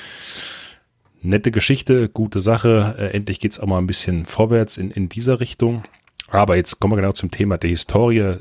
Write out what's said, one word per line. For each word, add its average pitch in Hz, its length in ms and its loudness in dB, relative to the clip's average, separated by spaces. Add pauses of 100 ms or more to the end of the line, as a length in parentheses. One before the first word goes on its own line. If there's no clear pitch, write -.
(1200)
nette 104 320 2
Geschichte, 127 560 2
gute 107 320 -2
Sache, 110 580 4
äh, 101 160 -4
endlich 104 240 -4
geht's - 220 -4
auch 98 80 -2
mal 95 100 2
ein 92 80 0
bisschen 90 400 -2
vorwärts 113 520 0
in, 95 120 -6
in 95 180 -4
dieser 120 300 -2
Richtung. 117 460 -2 (440)
Aber 98 280 4
jetzt - 240 0
kommen 101 140 2
wir - 20 2
genau 98 160 2
zum - 180 -4
Thema 101 260 0
der 85 140 -2
Historie 104 720 2